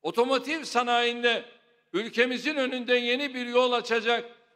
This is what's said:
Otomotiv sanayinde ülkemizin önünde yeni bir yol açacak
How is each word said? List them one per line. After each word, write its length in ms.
Otomotiv 600
sanayinde 800
ülkemizin 640
önünde 380
yeni 400
bir 120
yol 260
açacak 580